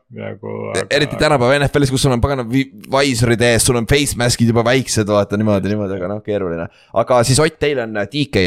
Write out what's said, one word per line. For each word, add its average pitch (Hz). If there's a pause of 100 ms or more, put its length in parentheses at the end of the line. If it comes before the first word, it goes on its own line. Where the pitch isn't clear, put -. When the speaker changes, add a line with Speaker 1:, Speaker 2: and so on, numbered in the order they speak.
(220)
Speaker 1:
nagu, 107 (240)
Speaker 2:
E-, -
Speaker 1:
aga 143
Speaker 2:
eriti -
tänapäeva 143
N 143
F 143
L-is, 135
kus -
sul 135
on 120
pagana 139
vi-, 135 (260)
viisorid 120
ees, 113
sul 120
on 110
face 143
mask'id 117
juba 120
väiksed, 120
vaata 101
niimoodi, 101
niimoodi, 101
aga 92
noh, 107
keeruline. 87 (240)
Aga 120
siis 127
Ott, 160
teil 143
on, 107
äh, 101
D 143
K 95